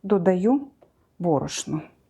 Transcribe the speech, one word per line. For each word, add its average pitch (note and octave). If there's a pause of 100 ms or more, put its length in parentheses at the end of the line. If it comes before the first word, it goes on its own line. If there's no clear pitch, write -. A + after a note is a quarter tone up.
додаю G3 (520)
борошно D3+ (280)